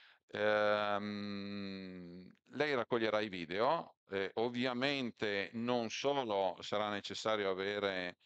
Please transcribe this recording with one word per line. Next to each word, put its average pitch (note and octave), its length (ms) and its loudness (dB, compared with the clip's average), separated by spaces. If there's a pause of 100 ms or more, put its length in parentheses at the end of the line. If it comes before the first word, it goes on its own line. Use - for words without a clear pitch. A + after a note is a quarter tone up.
(300)
Ehm, G2+ 2000 0 (200)
lei C#3+ 220 0
raccoglierà A2 460 2
i G#2+ 80 -2
video, G2 680 -2 (140)
eh, G2 240 0
ovviamente A#2+ 1160 0
non A#2 380 0
solo G#2 680 0
sarà G#2 300 -2
necessario G2+ 600 0
avere F#2+ 760 -2